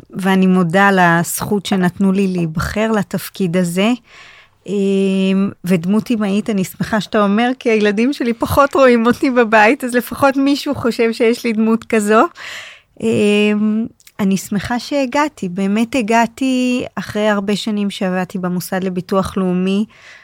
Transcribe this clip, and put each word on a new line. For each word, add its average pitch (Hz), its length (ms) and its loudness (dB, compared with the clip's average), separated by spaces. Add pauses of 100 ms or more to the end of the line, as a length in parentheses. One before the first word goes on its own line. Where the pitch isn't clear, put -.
(100)
ואני 190 360 2
מודה 185 420 4
על 196 100 2
הזכות 175 680 0
שנתנו 190 460 0
לי 196 140 0
להיבחר 185 680 -4
לתפקיד 190 640 -4
הזה. 185 360 0 (760)
אה, - 40 -6 (920)
ודמות 185 460 0
אמהית, 208 400 0
אני 190 140 0
שמחה - 360 -2
שאתה 208 240 0
אומר, 214 340 2
כי 240 120 -2
הילדים 214 420 2
שלי 240 220 -2
פחות 277 400 0
רואים 240 320 4
אותי 247 240 2
בבית, 226 540 2
אז 240 100 -6
לפחות 262 420 0
מישהו 277 380 0
חושב 226 380 0
שיש 233 320 0
לי 240 80 -2
דמות 220 320 0
כזו. 220 400 2 (800)
אה, 226 60 -2 (1120)
אני 196 160 2
שמחה 208 420 -4
שהגעתי, 285 680 -2
באמת 202 460 -2
הגעתי 247 920 0 (100)
אחרי 208 340 -4
הרבה 202 280 -2
שנים 208 340 -4
שעבדתי 185 480 -4
במוסד 180 460 -4
לביטוח 185 520 -4
לאומי, 190 480 0 (400)